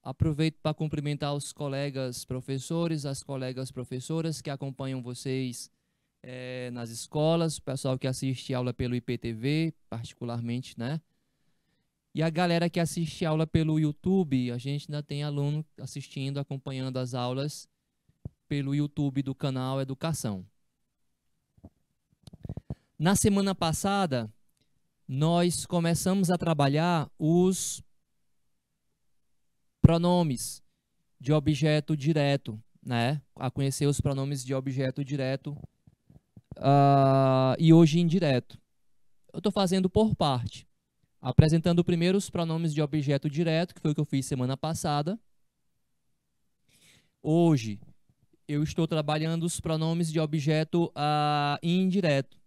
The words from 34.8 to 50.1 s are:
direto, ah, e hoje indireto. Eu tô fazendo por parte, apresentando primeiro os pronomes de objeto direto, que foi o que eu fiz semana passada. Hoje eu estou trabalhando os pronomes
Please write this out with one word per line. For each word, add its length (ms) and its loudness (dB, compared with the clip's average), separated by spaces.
direto, 540 -4
ah, 1000 6
e 140 6
hoje 260 8
indireto. 640 0
Eu 80 -10
tô 80 0
fazendo 400 2
por 240 4
parte, 540 -2
apresentando 600 6
primeiro 340 2
os 120 -2
pronomes 440 -2
de 80 0
objeto 480 0
direto, 440 0
que 60 -20
foi 120 0
o 40 -2
que 60 -2
eu 40 0
fiz 200 -2
semana 320 -2
passada. 600 -2
Hoje 560 2
eu 140 -2
estou 220 0
trabalhando 580 -2
os 180 -4
pronomes 500 0